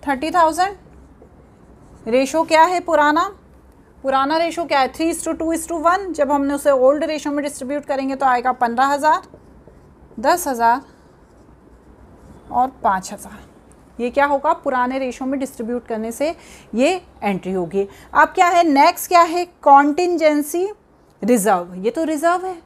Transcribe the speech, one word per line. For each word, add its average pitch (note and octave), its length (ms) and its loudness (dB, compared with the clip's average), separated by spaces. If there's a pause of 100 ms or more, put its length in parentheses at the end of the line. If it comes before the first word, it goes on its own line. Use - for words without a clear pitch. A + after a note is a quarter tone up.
थर्टी C#4 280 -4
थाउजेंड। F4 460 0 (1300)
रेशो C4+ 360 0
क्या D#4+ 200 4
है F4 160 0
पुराना? D#4 440 2 (800)
पुराना C4+ 320 0
रेशो E4 280 -2
क्या D4 160 0
है? C4 120 0
three E4 180 -2
is E4 140 -6
to D#4+ 100 -4
two E4 200 -4
is E4 120 -6
to E4+ 160 -6
one। F4+ 300 0
जब C#4+ 200 0
हमने C#4+ 220 0
उसे D4 160 0
ओल्ड C4+ 340 4
रेशो D4+ 260 -6
में C#4+ 140 -4
distribute C#4+ 400 -8
करेंगे C4+ 320 -4
तो C#4 100 -2
आएगा B3 280 0
पन्द्रह B3 320 0
हज़ार, D4+ 360 0 (1000)
दस E4 280 0
हज़ार A#3 340 0 (1700)
और B3 160 0 (140)
पाँच F#3+ 300 -2
हज़ार। G3+ 260 -18 (600)
ये A#3+ 100 -4
क्या C#4 160 2
होगा? C#4+ 280 0
पुराने B3+ 440 -4
रेशो C4 280 -8
में C4+ 140 -4
distribute A#3+ 460 -8
करने A3+ 260 -8
से D4+ 220 -4 (400)
ये C4 160 2 (320)
entry F#3+ 300 -4
होगी। F#3+ 340 -2 (280)
अब D4+ 140 4
क्या F4+ 200 2
है? F4 160 4
next D4+ 440 4
क्या E4+ 140 6
है? F4 220 0 (180)
contingency D4+ 1040 4 (560)
रिजर्व। F#3+ 520 0
ये F#3+ 160 -4
तो D#4+ 140 -4
reserve E4+ 420 -2
है। F#4 200 -8